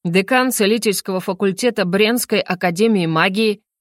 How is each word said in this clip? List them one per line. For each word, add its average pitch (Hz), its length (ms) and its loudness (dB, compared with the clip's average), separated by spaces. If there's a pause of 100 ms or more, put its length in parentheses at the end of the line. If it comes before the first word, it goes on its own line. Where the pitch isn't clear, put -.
декан 214 480 0
целительского 202 680 0
факультета 196 640 -2
Бренской 214 560 0
академии 185 640 0
магии", 196 560 0 (180)